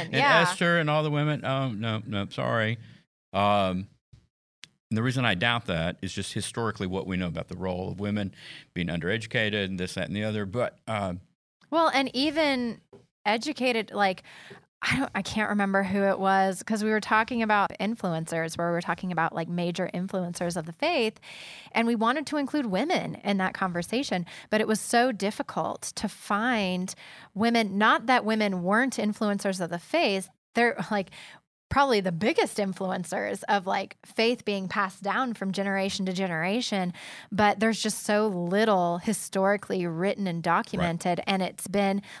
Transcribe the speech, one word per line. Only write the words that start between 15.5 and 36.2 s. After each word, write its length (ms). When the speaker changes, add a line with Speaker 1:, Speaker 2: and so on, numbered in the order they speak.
Speaker 2:
who 200
it 160
was, 440
'cause 220
we 60
were 100
talking 420
about 280
influencers, 760
where 80
we 80
were 80
talking 300
about, 220
like, 140
major 460
influencers 640
of 80
the 80
faith, 440
and 160
we 80
wanted 320
to 100
include 300
women 480
in 140
that 160
conversation, 720
but 100
it 80
was 120
so 300
difficult 840
to 140
find 840
women. 460
Not 280
that 200
women 360
weren't 360
influencers 600
of 120
the 80
faith, 500
they're, 220
like, 220
probably 320
the 100
biggest 460
influencers 880
of, 180
like, 380
faith 400
being 240
passed 340
down 300
from 200
generation 520
to 80
generation, 800